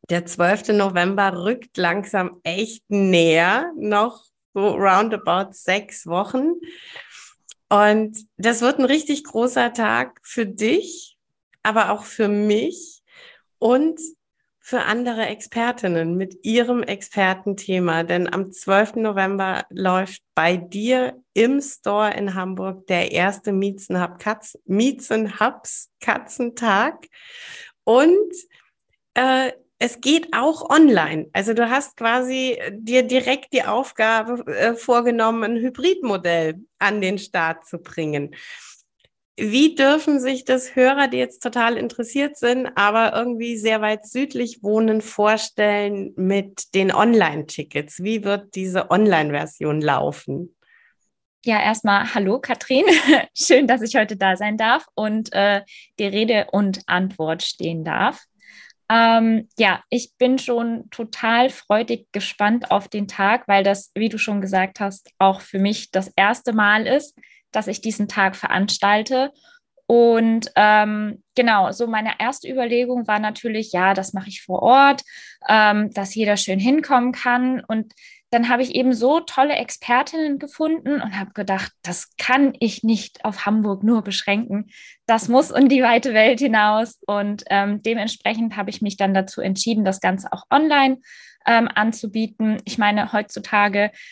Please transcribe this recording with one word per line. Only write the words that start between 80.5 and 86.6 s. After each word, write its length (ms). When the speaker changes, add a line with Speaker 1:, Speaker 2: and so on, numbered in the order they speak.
Speaker 2:
und 160
habe 140
gedacht, 400
das 360
kann 420
ich 240
nicht 420
auf 220
Hamburg 340
nur 220
beschränken. 640
Das 200
muss 220
in 200
die 120
weite 320
Welt 260
hinaus. 680